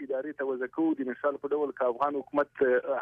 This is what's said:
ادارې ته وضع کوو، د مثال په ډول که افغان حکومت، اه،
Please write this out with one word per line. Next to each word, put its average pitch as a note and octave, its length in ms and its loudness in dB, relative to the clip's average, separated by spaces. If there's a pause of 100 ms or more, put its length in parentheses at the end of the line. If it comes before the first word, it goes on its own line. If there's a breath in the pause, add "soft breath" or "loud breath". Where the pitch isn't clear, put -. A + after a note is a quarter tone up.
ادارې C#3 380 -6
ته C#3+ 60 -4
وضع C3 220 -2
کوو، D#3+ 280 0
د D#3 60 -6
مثال C3+ 360 -2
په C#3+ 120 -8
ډول C#3+ 220 0
که - 140 -2
افغان B2+ 300 0
حکومت، C#3+ 480 0
اه، B2+ 400 4